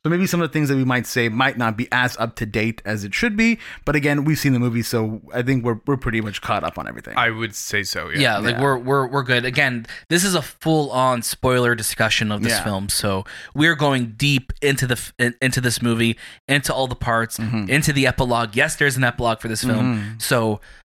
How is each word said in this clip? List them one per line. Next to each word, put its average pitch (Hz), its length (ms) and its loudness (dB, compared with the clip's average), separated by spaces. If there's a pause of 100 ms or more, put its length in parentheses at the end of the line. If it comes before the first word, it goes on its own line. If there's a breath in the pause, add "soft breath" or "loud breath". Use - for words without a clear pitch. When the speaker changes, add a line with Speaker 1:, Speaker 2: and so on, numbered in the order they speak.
Speaker 1:
So 156 60 0
maybe 180 180 2
some 175 140 0
of 160 80 0
the - 20 -18
things 151 160 0
that 139 80 2
we 131 80 2
might 123 240 0
say 117 220 0
might 120 280 0
not 113 200 0
be 120 120 -4
as 123 280 0
up 117 200 -4
to 117 80 -4
date 110 380 -2
as 101 220 -4
it 98 80 -8
should 220 240 -2
be. 226 220 2 (260 loud breath)
But 143 100 2
again, 143 300 2
we've 156 120 4
seen 143 140 2
the 123 80 4
movie, 120 220 0
so 110 400 -2 (120)
I 123 80 -2
think 127 220 0
we're, 117 220 -2
we're 139 100 0
pretty 117 240 -2
much 107 220 -6
caught 101 240 -2
up 85 120 -6
on 78 80 -8
everything. - 300 -12
Speaker 2:
I 120 140 2
would 110 260 -4
say - 280 -4
so, 85 260 -6
yeah. - 100 -2
Speaker 3:
Yeah, 120 200 2
like, 117 160 0
Speaker 1:
Yeah. 123 60 -2
Speaker 3:
we're, 139 160 2
we're, 131 300 0
we're 135 160 -2
good. 123 220 2
Again, 123 400 0 (240 loud breath)
this 175 160 2
is 185 100 0
a 156 60 0
full-on 131 800 0
spoiler 123 540 2
discussion 110 540 0
of 104 140 -2
this 117 100 2
Speaker 1:
Yeah. 101 120 0
Speaker 3:
film, 98 240 -4
so 98 340 0 (320 loud breath)
we're 160 200 4
going 131 420 0
deep 139 340 0 (100)
into 139 240 2
the 123 100 0
f-, - 220 -8
in-, 123 240 0
into 127 200 0
this 123 200 0
movie, 117 360 2 (320 loud breath)
into 139 240 0
all 131 140 0
the 127 80 -6
parts, 113 420 -2
Speaker 1:
Mm-hmm. 110 320 -2
Speaker 3:
into 147 240 4
the 135 120 2
epilogue. 120 520 0
Yes, 151 180 2
there's 139 220 2
an 131 80 2
epilogue 117 340 0
for - 80 -8
this 110 160 -4
film, 123 360 2
Speaker 1:
Mm-hmm. 110 200 -8
Speaker 3:
so, 110 380 2 (340 loud breath)